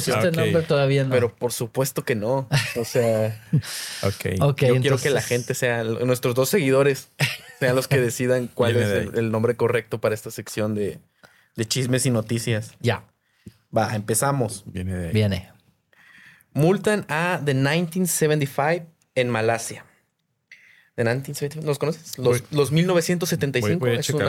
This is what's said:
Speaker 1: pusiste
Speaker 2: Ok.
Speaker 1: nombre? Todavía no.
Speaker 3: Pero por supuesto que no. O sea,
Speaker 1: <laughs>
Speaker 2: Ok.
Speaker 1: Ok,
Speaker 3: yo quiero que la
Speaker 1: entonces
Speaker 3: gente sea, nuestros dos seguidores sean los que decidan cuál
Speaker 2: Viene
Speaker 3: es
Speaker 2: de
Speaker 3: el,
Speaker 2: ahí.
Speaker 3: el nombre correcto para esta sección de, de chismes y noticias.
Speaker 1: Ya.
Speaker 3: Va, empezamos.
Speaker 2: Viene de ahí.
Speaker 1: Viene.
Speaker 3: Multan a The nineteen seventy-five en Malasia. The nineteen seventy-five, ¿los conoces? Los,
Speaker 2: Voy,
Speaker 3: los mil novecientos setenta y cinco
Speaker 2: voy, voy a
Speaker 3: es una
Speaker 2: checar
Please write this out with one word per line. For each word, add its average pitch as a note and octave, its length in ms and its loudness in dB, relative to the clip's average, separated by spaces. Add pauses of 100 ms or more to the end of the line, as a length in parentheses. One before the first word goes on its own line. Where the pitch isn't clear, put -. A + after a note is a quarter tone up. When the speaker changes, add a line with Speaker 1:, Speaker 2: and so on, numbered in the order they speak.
(200)
Speaker 1:
pusiste A2+ 80 4
Speaker 2:
Ok. E3 80 0
Speaker 1:
nombre? A2+ 260 2
Todavía C#3 420 2
no. C3 60 -2
Speaker 3:
Pero A#2+ 260 2
por A#2+ 160 -4
supuesto C3+ 540 -4
que C#3 80 0
no. A#2+ 340 -2 (320)
O A#2 60 -2
sea, A2 640 0
Speaker 1:
<laughs> - 520 -4
Speaker 2:
Ok. - 220 -2 (160)
Speaker 1:
Ok, C#3+ 240 2
Speaker 3:
yo B2 160 4
quiero C3+ 180 2
que D3 100 0
la A#2+ 120 2
Speaker 1:
entonces - 40 -4
Speaker 3:
gente B2 300 -2
sea, A#2+ 280 0
nuestros A#2+ 520 0
dos B2+ 140 2
seguidores C#3 580 2 (500)
sean B2+ 180 2
los C3 120 0
que C#3 140 2
decidan B2 520 0
cuál A#2 200 2
Speaker 2:
Viene A2+ 140 2
Speaker 3:
es G2+ 60 2
Speaker 2:
de F#2 100 2
Speaker 3:
el, F#2+ 100 -6
Speaker 2:
ahí. A2+ 60 -2
Speaker 3:
el A2+ 120 0
nombre A2+ 240 2
correcto A#2 460 0
para G#2+ 120 0
esta A2 160 -8
sección G#2+ 460 -6
de, G2+ 240 -4 (560)
de A2+ 100 -2
chismes B2 400 0
y C#3 60 2
noticias. A2+ 720 -2
Speaker 1:
Ya. A2+ 240 -2 (680)
Speaker 3:
Va, A2 200 0
empezamos. A2+ 720 -2
Speaker 2:
Viene F#2 260 -6
de F2+ 140 -6
ahí. E2 60 -8
Speaker 1:
Viene. G2+ 360 0 (1040)
Speaker 3:
Multan G3 560 2
a E3+ 340 -2
The C#3+ 100 0
nineteen E3 540 0
seventy-five D3+ 760 0 (300)
en B2 140 2
Malasia. A2+ 560 -2 (1120)
The B2 80 -2
nineteen C3+ 320 -4
seventy-five, D3+ 320 -8
¿los C#3+ 120 0
conoces? D#3+ 380 -6
Los, B2 240 2
Speaker 2:
Voy, - 20 -12 (140)
Speaker 3:
los C#3 140 2
mil E3 160 4
novecientos F3 420 0
setenta C#3+ 300 0
y - 20 0
cinco G#2+ 200 2
Speaker 2:
voy, B2 80 2
voy A#2+ 80 2
a - 20 0
Speaker 3:
es C#3+ 100 -4
una C#3 100 0
Speaker 2:
checar G2 100 0